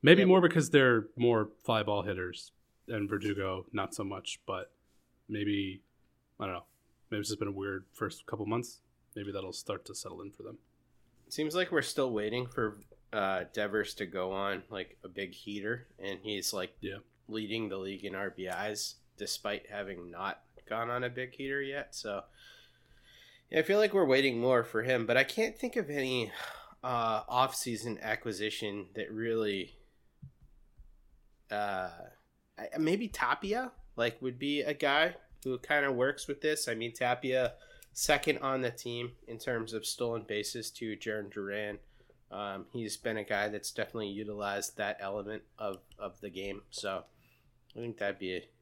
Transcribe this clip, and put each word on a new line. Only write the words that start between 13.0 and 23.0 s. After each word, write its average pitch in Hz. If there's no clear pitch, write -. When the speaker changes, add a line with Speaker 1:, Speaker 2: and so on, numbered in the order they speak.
Speaker 2:
uh, 95
Devers 104
to 107
go 92
on, 98
like, 95
a 95
big 92
heater, 104
and 95
he's, 104
like, 92
Speaker 1:
Yeah. 98
Speaker 2:
leading 107
the 95
league 95
in 95
R 98
B 92
Is 101
despite -
having 98
not 90
gone 117
on 123
a 123
big 127
heater 139
yet. 139
So, 101